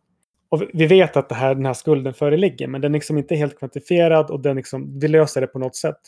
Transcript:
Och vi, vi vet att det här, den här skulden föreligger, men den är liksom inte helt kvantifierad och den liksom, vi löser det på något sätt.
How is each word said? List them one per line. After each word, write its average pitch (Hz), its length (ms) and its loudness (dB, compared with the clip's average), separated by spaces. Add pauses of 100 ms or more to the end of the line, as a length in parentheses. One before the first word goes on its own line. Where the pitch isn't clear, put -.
(480)
Och 160 140 -2
vi, - 100 -8
vi 160 140 2
vet 185 300 4
att 139 120 0
det 123 60 -8
här, 131 200 0
den 135 120 -2
här 127 80 -4
skulden 135 400 -2
föreligger, 147 540 -2
men 135 120 -10
den 147 140 -2
är - 20 2
liksom 151 220 -4
inte 147 160 -4
helt 147 240 -4
kvantifierad 160 720 2
och 147 100 -8
den 135 160 -2
liksom, 135 420 -10
vi 151 100 0
löser 156 320 2
det 131 60 0
på - 120 -10
något 131 180 -6
sätt. 151 320 -6